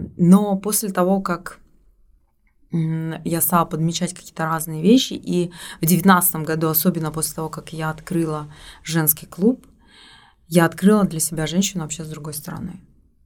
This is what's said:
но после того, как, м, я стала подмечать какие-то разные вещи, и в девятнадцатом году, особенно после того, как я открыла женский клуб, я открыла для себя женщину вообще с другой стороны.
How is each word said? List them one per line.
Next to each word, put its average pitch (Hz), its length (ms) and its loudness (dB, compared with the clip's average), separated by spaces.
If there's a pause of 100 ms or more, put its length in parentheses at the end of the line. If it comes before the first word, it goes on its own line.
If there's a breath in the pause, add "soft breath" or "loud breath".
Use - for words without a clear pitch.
(160)
но 196 400 6
после 208 340 -4
того, 190 300 0
как, 175 380 -8 (1120)
м, 160 520 -4
я 165 180 -2
стала 170 240 0
подмечать 165 480 -2
какие-то - 320 -10
разные 160 360 -4
вещи, 220 300 4
и 175 400 -2 (280 loud breath)
в 170 60 0
девятнадцатом 175 560 4
году, 160 260 -2
особенно 160 440 0
после 156 220 -6
того, 160 160 -8
как - 240 -14
я 160 160 -4
открыла 156 600 -4 (320 loud breath)
женский 156 440 -2
клуб, 226 400 0 (840 soft breath)
я 170 160 6
открыла 196 400 4
для 160 160 -2
себя 156 260 -4
женщину 175 360 -2
вообще 151 200 -8
с 156 60 -12
другой 151 260 -10
стороны. 165 460 -12 (460)